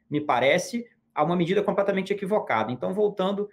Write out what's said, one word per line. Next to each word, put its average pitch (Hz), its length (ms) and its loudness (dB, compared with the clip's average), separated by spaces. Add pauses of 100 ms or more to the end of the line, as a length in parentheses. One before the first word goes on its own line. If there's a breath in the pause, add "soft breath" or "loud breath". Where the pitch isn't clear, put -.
(100)
me 147 100 -2
parece, 147 680 2 (280 loud breath)
a 151 100 0
uma 170 100 0
medida 180 280 2
completamente 196 500 0
equivocada. 185 580 0
Então, 180 220 -4
voltando, 185 600 -2